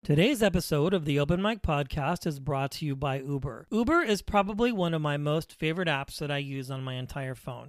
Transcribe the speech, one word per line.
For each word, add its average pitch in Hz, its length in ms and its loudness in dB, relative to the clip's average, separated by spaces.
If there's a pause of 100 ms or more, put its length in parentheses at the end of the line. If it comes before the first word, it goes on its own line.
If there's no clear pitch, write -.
Today's 208 380 4
episode 175 520 2
of 175 100 0
the 143 160 2
Open 170 220 2
Mic 208 200 -2
Podcast 143 640 -2
is 151 140 -2
brought 135 340 -2
to - 120 -6
you 139 100 -2
by 135 240 -2
Uber. 135 520 -6
Uber 254 320 4
is 208 180 2
probably 208 500 2
one 175 220 2
of 160 80 0
my 147 160 0
most 147 420 -2
favorite 165 300 0
apps 139 300 -4
that 147 120 -4
I 143 60 -2
use 135 340 -6
on 131 100 -6
my 131 120 -6
entire 131 420 -6
phone. 120 340 -12